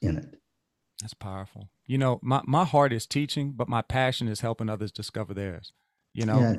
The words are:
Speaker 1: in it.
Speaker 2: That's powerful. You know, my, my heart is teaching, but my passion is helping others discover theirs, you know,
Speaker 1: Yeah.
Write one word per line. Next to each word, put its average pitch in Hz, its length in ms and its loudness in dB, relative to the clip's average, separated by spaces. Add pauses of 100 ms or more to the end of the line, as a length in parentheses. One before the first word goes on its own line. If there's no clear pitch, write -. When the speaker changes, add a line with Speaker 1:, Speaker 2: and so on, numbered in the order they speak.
Speaker 1:
in 80 140 2
it. - 180 -10 (680)
Speaker 2:
That's 107 140 -12
powerful. 98 540 -12 (180)
You 131 120 -2
know, 131 240 2
my, 131 240 2
my 151 180 4
heart 143 280 4
is 113 140 -4
teaching, 147 460 -2
but 120 160 -4
my 117 140 0
passion 127 440 0
is 107 140 -4
helping 113 300 -2
others 104 200 -4
discover 104 440 -8
theirs, 95 380 -8 (420)
you 113 100 -2
know, 110 160 6
Speaker 1:
Yeah. 113 180 6